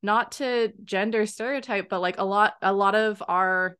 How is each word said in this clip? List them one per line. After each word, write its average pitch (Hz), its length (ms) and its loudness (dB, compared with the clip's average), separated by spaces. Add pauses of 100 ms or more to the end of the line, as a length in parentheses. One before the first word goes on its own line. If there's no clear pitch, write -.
not 214 300 2
to 240 400 -2 (120)
gender 214 400 0
stereotype, 220 640 -4
but, 190 120 -2
like, 180 180 -2
a 196 60 -12
lot, 202 380 2
a 190 100 2
lot 196 220 4
of 214 320 0
our 185 540 0